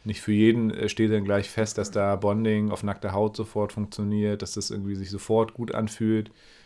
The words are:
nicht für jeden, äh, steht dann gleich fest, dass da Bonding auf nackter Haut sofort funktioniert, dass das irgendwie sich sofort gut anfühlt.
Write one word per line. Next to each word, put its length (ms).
nicht 180
für 120
jeden, 380
äh, 180
steht 220
dann 140
gleich 240
fest, 280
dass 140
da 260
Bonding 540
auf 120
nackter 300
Haut 240
sofort 360
funktioniert, 680
dass 120
das 160
irgendwie 260
sich 140
sofort 440
gut 200
anfühlt. 560